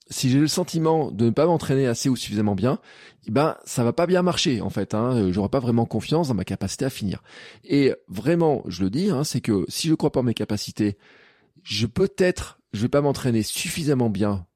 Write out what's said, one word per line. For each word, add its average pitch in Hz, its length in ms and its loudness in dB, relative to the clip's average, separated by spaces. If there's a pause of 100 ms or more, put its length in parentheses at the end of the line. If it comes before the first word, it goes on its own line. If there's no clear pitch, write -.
(100)
si - 200 0
j'ai 139 100 6
le 151 80 4
sentiment 160 640 0
de 113 140 2
ne 117 40 4
pas 143 140 2
m'entraîner 139 420 2
assez 117 220 -2
ou 123 80 2
suffisamment 104 380 0
bien, 107 240 0 (480)
eh - 40 -8
ben, 139 260 2 (100)
ça - 180 -2
va 117 80 2
pas 170 140 2
bien 180 160 2
marcher, 143 400 0
en 92 80 -4
fait, 104 240 -4
hein. 120 220 0
Euh, 95 160 2
j'aurai 101 180 0
pas 139 100 0
vraiment 120 240 2
confiance 147 440 -2
dans 127 60 -2
ma 92 120 -2
capacité 98 400 -4
à 135 40 -2
finir. - 320 -6 (400)
Et 143 320 2 (140)
vraiment, 147 580 0
je 87 160 -6
le 95 80 2
dis, 165 200 0
hein, 139 120 0
c'est 131 200 -2
que 98 260 0
si - 180 -6
je 160 80 2
crois 156 160 0
pas 139 100 0
en 123 40 0
mes 120 80 2
capacités, 104 640 -2 (640)
je, 104 240 -4
peut-être, - 720 -2 (140)
je 101 80 -6
vais 120 80 0
pas 143 140 2
m'entraîner 131 400 0
suffisamment 139 640 -2
bien 98 480 -2